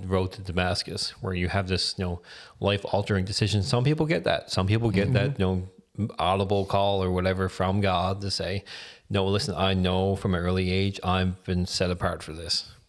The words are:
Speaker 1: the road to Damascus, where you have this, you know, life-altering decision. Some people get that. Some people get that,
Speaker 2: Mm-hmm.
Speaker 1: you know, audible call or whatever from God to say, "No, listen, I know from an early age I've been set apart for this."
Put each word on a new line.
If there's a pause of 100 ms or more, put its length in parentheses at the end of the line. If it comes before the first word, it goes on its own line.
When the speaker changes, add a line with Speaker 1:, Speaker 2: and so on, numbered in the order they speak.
Speaker 1:
the
road
to
Damascus, (120)
where
you
have
this,
you
know, (400)
life-altering
decision.
Some
people
get
that.
Some
people
get
that,
Speaker 2:
Mm-hmm.
Speaker 1:
you (320)
know,
audible
call
or
whatever
from
God
to
say, (460)
"No,
listen,
I
know
from
an
early
age
I've
been
set
apart
for
this." (180)